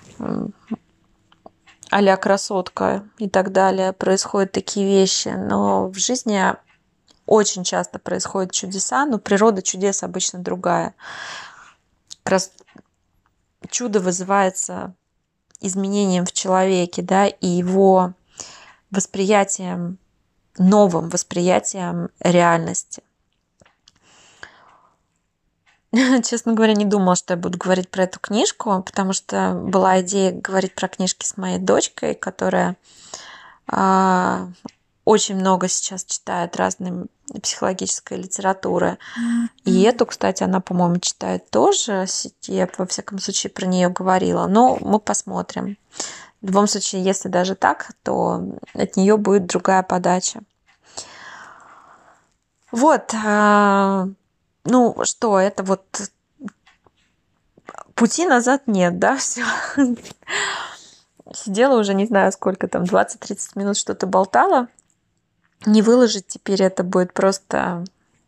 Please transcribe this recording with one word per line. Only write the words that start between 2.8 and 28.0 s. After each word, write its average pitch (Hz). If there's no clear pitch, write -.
и 202
так 190
далее, 190
происходят 196
такие 196
вещи. 196
Но 196
в 190
жизни 208
очень 202
часто 180
происходят 185
чудеса, 196
но 240
природа 202
чудес 196
обычно 185
другая. 180
Как -
раз 185
чудо 214
вызывается 185
изменением 196
в -
человеке, 185
да, 190
и -
его 185
восприятием, 190
новым 185
восприятием 175
реальности. 170
<laughs> 254
Честно 233
говоря, 220
не 208
думала, 190
что -
я 175
буду 180
говорить 185
про 190